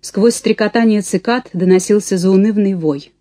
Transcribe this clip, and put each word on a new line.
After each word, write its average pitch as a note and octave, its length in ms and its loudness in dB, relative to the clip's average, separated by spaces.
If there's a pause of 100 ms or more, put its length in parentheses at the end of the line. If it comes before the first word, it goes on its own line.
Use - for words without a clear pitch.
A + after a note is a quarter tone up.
Сквозь A#3 260 0
стрекотание G#3+ 640 0
цикад A#3 500 -4
доносился F#3 640 0
заунывный G3 580 0
вой. D3+ 460 -6